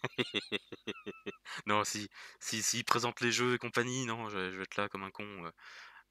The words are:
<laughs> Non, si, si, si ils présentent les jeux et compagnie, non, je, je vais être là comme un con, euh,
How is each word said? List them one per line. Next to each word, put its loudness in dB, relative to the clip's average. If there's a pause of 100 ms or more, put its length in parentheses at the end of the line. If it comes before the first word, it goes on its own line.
<laughs> -4 (320)
Non, 6
si, -2 (300)
si, -2
si 2
ils -2
présentent 4
les 6
jeux 4
et 4
compagnie, 0
non, -2
je, -2
je -8
vais -6
être -8
là 2
comme -8
un -6
con, -10
euh, -8 (600)